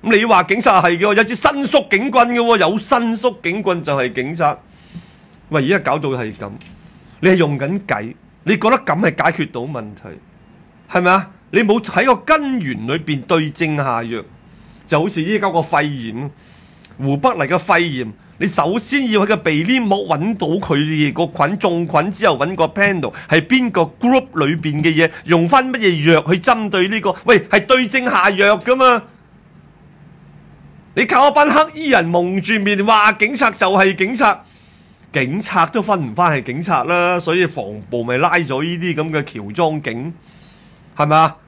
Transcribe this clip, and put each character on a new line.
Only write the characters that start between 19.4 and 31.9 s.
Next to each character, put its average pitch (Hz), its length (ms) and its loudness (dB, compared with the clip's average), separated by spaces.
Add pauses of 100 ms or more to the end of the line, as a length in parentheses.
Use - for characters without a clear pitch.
黏 247 180 0
膜 202 180 0 (100)
搵 175 280 -2
到 180 100 -4
佢 151 680 0
個 147 340 -2
菌， 196 100 -4
種 175 300 -2
菌 175 240 0
之 208 160 -2
後 151 100 2
搵 156 180 -2
個 165 100 0
panel， 180 480 -2 (160)
係 156 120 2
邊 247 300 0
個 185 120 0
group 254 500 0
裏 156 240 0
邊 156 260 -4
嘅 165 100 2
嘢， 160 160 2 (140)
用 170 240 2
返 269 240 4
乜 254 60 -4
嘢 170 360 2
藥 156 100 4
去 180 160 0
針 220 300 0
對 190 200 0
呢 220 100 -2
個？ 190 240 -2
喂， 233 240 6
係 - 180 0
對 254 220 2
症 254 180 -2
下 196 240 2
藥 202 300 2
㗎 247 160 0
嘛？ 254 260 4 (1900)
你 269 100 2
靠 269 240 4
一 - 20 0
班 294 180 4
黑 311 300 2
衣 320 100 -4
人 208 140 4